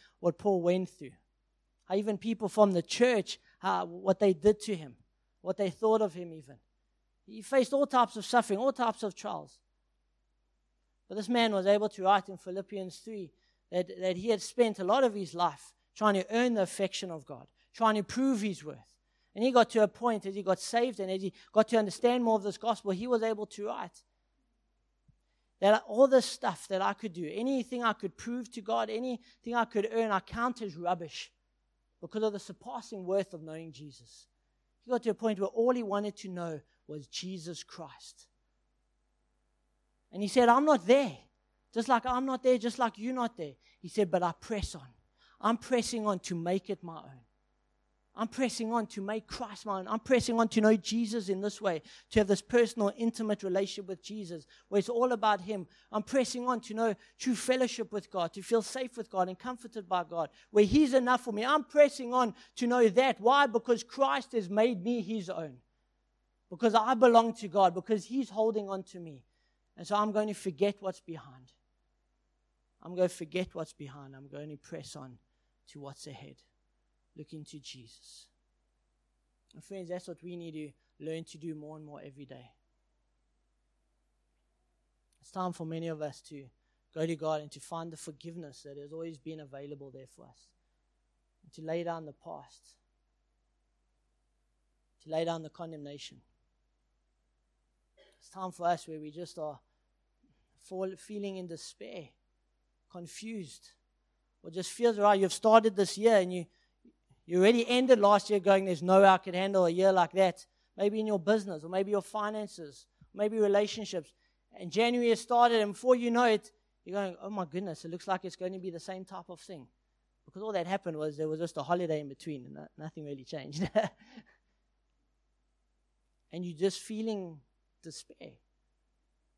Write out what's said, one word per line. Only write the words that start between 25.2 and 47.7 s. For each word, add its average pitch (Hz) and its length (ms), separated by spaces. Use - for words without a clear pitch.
that 208 260
all 233 200
this 254 200
stuff - 420
that 190 140
I 202 100
could 202 200
do, 160 200
anything 247 500
I 220 120
could - 220
prove 240 360
to 233 80
God, 220 300
anything 233 640
I 233 100
could 220 280
earn, 226 180
I 190 100
count 233 420
as 180 140
rubbish 170 560
because 214 220
of 214 100
the 202 60
surpassing 226 640
worth 185 300
of 156 80
knowing 160 300
Jesus. 131 540
He 240 80
got 240 140
to 226 60
a 202 40
point 214 260
where 196 80
all 240 260
he 247 80
wanted 202 360
to 196 100
know 170 320
was 151 200
Jesus 175 580
Christ. - 640
And 190 80
he 202 60
said, 240 200
"I'm 262 160
not 254 220
there. 233 300
Just 226 140
like, 247 180
"I'm 254 180
not 262 200
there," 254 120
just 226 220
like 233 180
you're 233 160
not 240 240
there." 147 180
He 175 80
said, 196 220
"But 175 120
I 170 100
press - 440
on. 131 100
I'm 226 180
pressing 233 480
on 190 140
to 175 160
make 180 340
it 190 120
my 165 160
own. 135 220